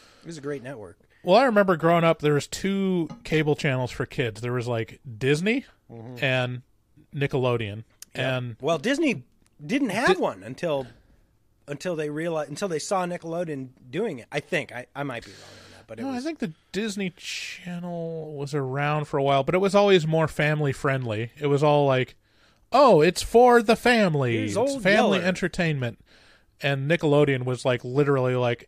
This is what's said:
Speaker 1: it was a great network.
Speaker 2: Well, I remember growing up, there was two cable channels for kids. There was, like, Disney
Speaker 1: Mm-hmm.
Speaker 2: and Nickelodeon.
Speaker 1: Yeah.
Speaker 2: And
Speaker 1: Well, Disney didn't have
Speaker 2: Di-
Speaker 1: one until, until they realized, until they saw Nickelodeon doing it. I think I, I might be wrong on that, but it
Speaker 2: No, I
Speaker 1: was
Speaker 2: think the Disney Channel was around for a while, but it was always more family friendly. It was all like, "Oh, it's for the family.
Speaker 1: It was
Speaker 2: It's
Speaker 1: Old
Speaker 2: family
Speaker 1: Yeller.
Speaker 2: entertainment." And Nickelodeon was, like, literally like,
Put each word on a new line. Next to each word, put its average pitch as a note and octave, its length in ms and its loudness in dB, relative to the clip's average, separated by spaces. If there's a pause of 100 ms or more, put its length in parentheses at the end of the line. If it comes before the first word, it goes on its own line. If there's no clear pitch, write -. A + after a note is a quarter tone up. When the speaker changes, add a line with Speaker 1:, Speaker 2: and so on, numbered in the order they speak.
(220)
Speaker 1:
it - 60 -20
was E3 100 -14
a C#3+ 40 -18
great C#3 220 -8
network. A2 340 -16 (260)
Speaker 2:
Well, F#3 140 6
I C4 80 6
remember G3+ 300 4
growing E3 280 4
up, E3 160 4
there D3 160 2
was C#3 120 0
two F#3+ 640 -2 (140)
cable D3+ 320 0
channels B2+ 340 -2
for - 160 -6
kids. A2 360 -6
There B2 120 -4
was, A#2+ 140 -4
like, A#2 320 -6 (180)
Disney D#3+ 480 0 (260)
Speaker 1:
Mm-hmm. A#2+ 340 -12
Speaker 2:
and B2 360 -2 (520)
Nickelodeon. A#2+ 680 -2 (320)
Speaker 1:
Yeah. C3 220 -4
Speaker 2:
And B2 220 -10
Speaker 1:
Well, D#3 200 -2
Disney B3 440 -2 (400)
didn't A#3+ 260 -2
have C4 260 2
Speaker 2:
Di- F4+ 60 -2
Speaker 1:
one B2+ 200 -4
until, C3 460 -6 (800)
until D3+ 280 -8
they D3+ 140 -6
realized, D#3 400 -6
until D3 180 -6
they E3 120 -4
saw F3+ 260 -4
Nickelodeon E3 640 -8 (220)
doing F3 260 -6
it. G#2+ 140 -18
I C#3+ 80 -6
think D3 320 -4
I, A#2+ 240 -14
I C#3 80 -6
might A#2+ 200 -8
be - 60 -20
wrong G2 100 -20 (240)
on - 140 -20
that, - 100 -20
but A3 120 -14
it - 20 -10
Speaker 2:
No, C4+ 80 -8
I C4 60 -6
Speaker 1:
was B3 80 -8
Speaker 2:
think D#4 160 -8
the F3 140 -6 (180)
Disney G3+ 400 -4
Channel E3+ 1200 -10
was C#3+ 200 -6
around D3 500 -2
for - 140 -4
a C3+ 40 2
while, C#3 200 4
but D#3 100 -2
it F#3 60 2
was F#3+ 160 2
always G3 320 4
more D#3+ 200 2
family D3+ 460 -2
friendly. A#2+ 680 -4
It D3 80 -2
was C#3 140 2
all D3 240 4
like, C3 300 0 (560)
"Oh, A#3+ 300 8
it's E3+ 200 2
for A#3+ 400 8
the A3 140 4
family. D#3 640 2
Speaker 1:
It - 20 -2
was G#2+ 120 -4
Speaker 2:
It's - 40 -4
Speaker 1:
Old C#4 240 -2
Speaker 2:
family G3+ 380 4
Speaker 1:
Yeller. F3 100 -4
Speaker 2:
entertainment." D#3+ 720 -2 (640)
And C#3 260 -2
Nickelodeon C#3+ 560 2
was, B2+ 180 -4
like, B2 200 0
literally C3 520 2
like, B2 320 -2